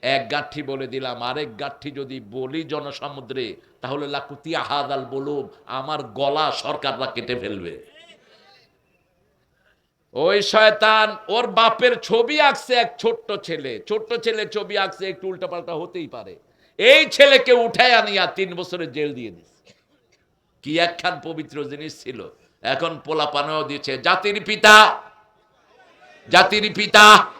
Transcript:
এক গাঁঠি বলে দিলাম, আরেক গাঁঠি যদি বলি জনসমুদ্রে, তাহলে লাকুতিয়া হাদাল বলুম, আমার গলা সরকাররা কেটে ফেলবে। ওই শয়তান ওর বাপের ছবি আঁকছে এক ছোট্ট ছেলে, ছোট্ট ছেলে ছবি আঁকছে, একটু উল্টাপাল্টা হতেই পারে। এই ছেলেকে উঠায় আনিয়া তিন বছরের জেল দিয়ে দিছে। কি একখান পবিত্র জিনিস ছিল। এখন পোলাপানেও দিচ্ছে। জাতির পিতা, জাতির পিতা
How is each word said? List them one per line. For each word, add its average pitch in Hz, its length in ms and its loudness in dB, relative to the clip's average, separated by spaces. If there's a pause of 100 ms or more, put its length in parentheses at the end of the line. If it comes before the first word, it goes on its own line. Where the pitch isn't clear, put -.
এক 131 280 -2
গাঁঠি 147 320 -8
বলে 135 240 -8
দিলাম, 123 360 -10
আরেক 147 380 -8
গাঁঠি 143 300 -14
যদি 131 300 -14
বলি 127 420 -10
জনসমুদ্রে, 135 960 -10 (240)
তাহলে 143 260 -8
লাকুতিয়া 143 560 -8
হাদাল 135 420 -4
বলুম, 135 440 -6 (180)
আমার 139 360 -8
গলা 139 500 -2
সরকাররা 135 540 -6
কেটে 120 280 -8
ফেলবে। 95 500 -10 (2250)
ওই 185 300 0
শয়তান 214 760 4 (120)
ওর 233 180 -2
বাপের 226 540 2
ছবি 240 400 -2
আঁকছে 277 340 2
এক 233 240 0
ছোট্ট 226 340 -4 (100)
ছেলে, 135 460 -8
ছোট্ট 220 260 -4
ছেলে 226 340 -4
ছবি 208 300 -6
আঁকছে, 190 300 -4
একটু 190 200 -10
উল্টাপাল্টা 175 460 -10
হতেই 170 320 -10
পারে। 104 300 -16 (420)
এই 277 280 6
ছেলেকে 254 460 4
উঠায় 240 400 2
আনিয়া 208 340 2
তিন 180 280 -6
বছরের 175 380 -10
জেল 147 220 -6
দিয়ে 120 160 -12
দিছে। - 440 -20 (880)
কি 151 160 -4
একখান 170 460 -2
পবিত্র 151 400 -10
জিনিস 143 380 -14
ছিল। 104 260 -14 (340)
এখন 156 420 -4
পোলাপানেও 151 580 -2
দিচ্ছে। 139 360 -8
জাতির 185 460 0
পিতা, 214 580 8 (1300)
জাতির 190 460 4
পিতা 208 520 8 (120)